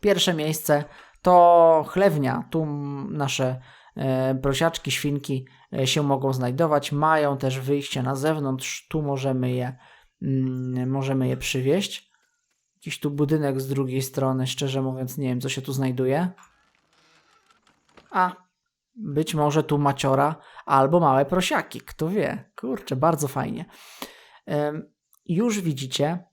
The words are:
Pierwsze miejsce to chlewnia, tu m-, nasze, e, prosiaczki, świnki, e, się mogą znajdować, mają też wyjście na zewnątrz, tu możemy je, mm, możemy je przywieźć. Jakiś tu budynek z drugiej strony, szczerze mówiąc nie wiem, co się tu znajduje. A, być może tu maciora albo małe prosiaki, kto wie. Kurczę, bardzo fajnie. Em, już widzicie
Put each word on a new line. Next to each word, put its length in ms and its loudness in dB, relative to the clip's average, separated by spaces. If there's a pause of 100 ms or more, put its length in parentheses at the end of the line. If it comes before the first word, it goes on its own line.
Pierwsze 340 2
miejsce 500 0 (380)
to 640 8
chlewnia, 640 2
tu 120 -2
m-, 540 -6
nasze, 440 -2 (360)
e, 380 -2
prosiaczki, 560 -2
świnki, 560 -4 (260)
e, 140 0
się 160 0
mogą 300 0
znajdować, 600 0
mają 460 2
też 220 -2
wyjście 420 -2
na 120 -2
zewnątrz, 760 -4
tu 140 -4
możemy 480 -2
je, 260 -4 (460)
mm, 680 -2
możemy 380 -2
je 80 -2
przywieźć. 720 -2 (680)
Jakiś 260 -12
tu 100 -4
budynek 500 0
z 80 -6
drugiej 340 -2
strony, 440 -2
szczerze 360 -4
mówiąc 360 -6
nie 100 -2
wiem, 120 -2
co 80 -6
się 140 -6
tu 100 -8
znajduje. 560 0 (1800)
A, 220 2 (600)
być 400 -4
może 300 2
tu 140 0
maciora 580 2 (300)
albo 340 4
małe 240 4
prosiaki, 560 -2
kto 280 -6
wie. 480 -4
Kurczę, 400 -6
bardzo 320 0
fajnie. 360 -6 (840)
Em, 460 -4 (340)
już 340 0
widzicie 720 -4